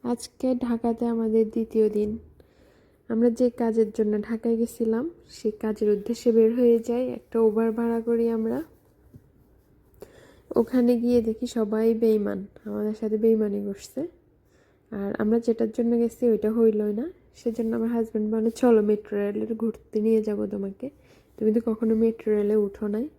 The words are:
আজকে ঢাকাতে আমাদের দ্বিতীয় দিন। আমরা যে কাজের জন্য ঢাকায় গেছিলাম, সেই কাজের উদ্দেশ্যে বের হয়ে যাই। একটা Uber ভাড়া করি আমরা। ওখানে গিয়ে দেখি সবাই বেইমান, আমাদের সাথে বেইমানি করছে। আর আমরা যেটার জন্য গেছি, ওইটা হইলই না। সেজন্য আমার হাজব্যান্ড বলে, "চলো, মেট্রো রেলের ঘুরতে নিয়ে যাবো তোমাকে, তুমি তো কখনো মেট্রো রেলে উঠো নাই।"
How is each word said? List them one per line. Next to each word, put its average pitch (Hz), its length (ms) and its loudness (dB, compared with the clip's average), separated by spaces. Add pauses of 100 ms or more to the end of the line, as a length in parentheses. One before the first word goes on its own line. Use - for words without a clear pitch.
আজকে 247 520 -2
ঢাকাতে 233 500 -2
আমাদের 226 440 2
দ্বিতীয় 220 400 2
দিন। 214 280 -2 (920)
আমরা 233 220 2
যে 240 200 2
কাজের 226 420 0
জন্য 214 300 0
ঢাকায় 233 360 -2
গেছিলাম, 233 520 -2 (200)
সেই - 220 -4
কাজের 214 380 -2
উদ্দেশ্যে 208 420 0
বের 226 240 6
হয়ে 240 240 6
যাই। 240 280 -2
একটা 233 320 -6
Uber 226 320 2
ভাড়া 233 300 -2
করি 233 280 0
আমরা। 226 340 -2 (1900)
ওখানে 240 420 2
গিয়ে 240 240 2
দেখি 226 260 -4
সবাই 220 460 0
বেইমান, 214 520 0 (200)
আমাদের 208 280 -4
সাথে 214 240 -4
বেইমানি 214 480 2
করছে। 202 420 -8 (840)
আর 202 260 -6
আমরা 214 220 2
যেটার 226 320 -2
জন্য 233 260 0
গেছি, 233 320 0
ওইটা 214 220 2
হইলই 214 420 2
না। 262 180 -6 (240)
সেজন্য 226 400 -4
আমার 226 140 -2
হাজব্যান্ড 220 460 -2
বলে, 226 160 0
"চলো, 226 300 4
মেট্রো 208 360 -2
রেলের 214 380 -4
ঘুরতে 220 460 -4
নিয়ে 220 200 2
যাবো 214 260 -4
তোমাকে, 196 420 -8 (480)
তুমি 214 160 2
তো 226 120 2
কখনো 220 300 0
মেট্রো 220 400 0
রেলে 208 200 0
উঠো 208 320 -2
নাই।" 220 320 -4